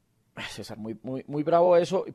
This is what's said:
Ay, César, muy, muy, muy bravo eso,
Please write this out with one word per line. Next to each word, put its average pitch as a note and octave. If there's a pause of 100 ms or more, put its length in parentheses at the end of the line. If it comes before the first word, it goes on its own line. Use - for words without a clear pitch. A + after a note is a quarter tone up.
(360)
Ay, -
César, G#2+
muy, A2
muy, C3
muy D3
bravo E3+
eso, F3